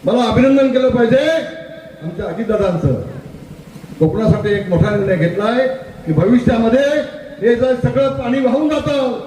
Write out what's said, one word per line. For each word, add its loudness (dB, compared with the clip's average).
मला 2
अभिनंदन 4
केलं 2
पाहिजे 4
आमच्या -10
अजितदादांचं. -2
कोकणासाठी 2
एक -4
मोठा 2
निर्णय 0
घेतलाय 0
की -2
भविष्यामध्ये 4
हे 4
जर 2
सगळं 0
पाणी -2
वाहून 0
जातं -2